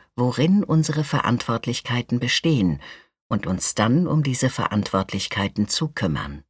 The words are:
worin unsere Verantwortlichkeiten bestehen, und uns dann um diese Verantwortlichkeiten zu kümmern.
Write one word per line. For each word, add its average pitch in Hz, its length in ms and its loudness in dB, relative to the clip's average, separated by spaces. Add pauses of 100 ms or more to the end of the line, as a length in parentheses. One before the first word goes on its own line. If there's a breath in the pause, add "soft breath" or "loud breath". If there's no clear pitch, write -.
(140 soft breath)
worin 156 480 2
unsere 156 400 2
Verantwortlichkeiten 120 1160 -2
bestehen, 123 600 2 (480 loud breath)
und 107 180 -2
uns - 280 -2
dann 127 320 4
um 151 160 2
diese 131 280 0
Verantwortlichkeiten 98 1160 -2
zu 156 220 -2
kümmern. 71 600 -4